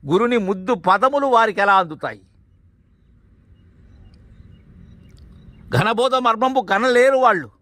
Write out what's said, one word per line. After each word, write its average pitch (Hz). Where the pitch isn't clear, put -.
గురుని 233
ముద్దు 190
పదములు 233
వారికి 226
ఎలా 202
అందుతాయి? 151
ఘనబోధ 226
మర్మంబు 254
కనలేరు 240
వాళ్ళు. 202